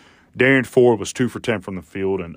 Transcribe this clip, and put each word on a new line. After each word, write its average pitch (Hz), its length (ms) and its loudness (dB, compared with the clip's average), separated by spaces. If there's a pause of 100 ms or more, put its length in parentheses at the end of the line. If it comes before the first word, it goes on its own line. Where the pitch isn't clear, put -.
(360)
Darian 131 280 2
Ford 120 360 4
was 95 140 -10
two 123 160 -2
for 110 100 -10
ten 107 220 -4
from 95 140 -12
the 90 60 -10
field 95 400 -4
and 82 160 -14